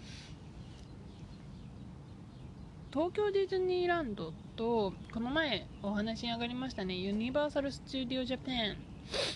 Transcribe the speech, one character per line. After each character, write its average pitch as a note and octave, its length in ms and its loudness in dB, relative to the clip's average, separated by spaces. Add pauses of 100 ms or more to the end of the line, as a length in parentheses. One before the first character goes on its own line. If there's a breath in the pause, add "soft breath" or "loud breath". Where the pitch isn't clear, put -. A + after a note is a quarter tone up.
(3000 loud breath)
東 E4 180 4
京 G#4 200 4
デ G4 140 6
ィ F#4 40 -6
ズ F#4+ 80 2
ニ F4+ 280 4
ー - 20 4
ラ E4+ 160 4
ン A3+ 100 0
ド E3 200 -4 (220)
と、 A3+ 380 4 (180)
こ A#3 80 -2
の A#3+ 120 0
前 D4 360 2 (140)
お G3+ 120 0
話 A3 340 0
に A#3 40 2
上 A#3 60 2
が A#3+ 80 2
り A#3+ 80 -2
ま B3+ 160 -2
し B3 60 -6
た F#3+ 100 0
ね、 F#3 100 0
ユ F#3 160 0
ニ A3 200 2
バ D4 160 6
ー - 20 2
サ D4 100 2
ル・ C#4 120 2
ス - 100 -8
タ - 80 -12 (160)
ジ C4 140 0
オ・ C4 40 2
ジ B3+ 120 2
ャ - 20 -4
パ C4 140 -4
ン、 A3+ 260 2 (580 loud breath)